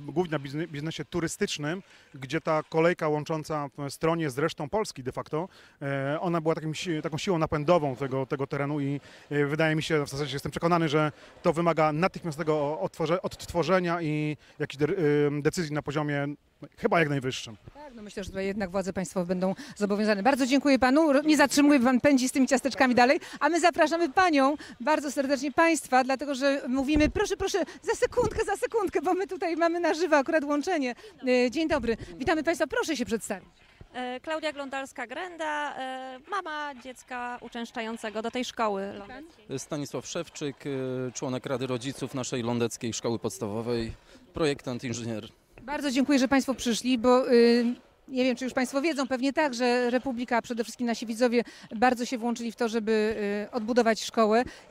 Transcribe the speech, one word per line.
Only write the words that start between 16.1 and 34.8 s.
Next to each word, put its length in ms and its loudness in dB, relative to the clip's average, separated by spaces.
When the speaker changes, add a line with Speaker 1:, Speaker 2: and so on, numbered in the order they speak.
Speaker 1:
chyba 240 2
jak 80 4
najwyższym. 480 -4
Speaker 2:
Tak, 200 -16
no 80 -16
myślę, 220 -10
że 60 -12
tutaj 160 -4
jednak 240 -4
władze 220 -2
państwowe 340 -2
będą 280 0
zobowiązane. 460 2
Bardzo 240 4
dziękuję 320 6
panu. 340 6
Ro-, 100 6
nie 140 6
zatrzymuję, 440 6
pan 200 4
pędzi 280 6
z 40 -4
tymi 140 4
ciasteczkami 480 2
dalej, 260 6
a 80 4
my 120 2
zapraszamy 480 4
panią 480 4
bardzo 320 0
serdecznie 400 0
państwa, 520 4
dlatego 300 -2
że 340 0
mówimy, 420 2
proszę, 260 -2
proszę, 260 -2
za 120 0
sekundkę, 500 0
za 120 -2
sekundkę, 460 -2
bo 120 2
my 120 -2
tutaj 300 -4
mamy 240 0
na 140 2
żywo 220 2
akurat 280 2
łączenie. 500 -2
E, 220 4
dzień 180 -2
dobry. 280 0
Witamy 260 0
państwa, 220 0
proszę 300 -2
się 80 -2
przedstawić. 440 -6
Speaker 3:
E, 260 -8
Klaudia 320 -4
Glądalska-Grenda, 1300 -6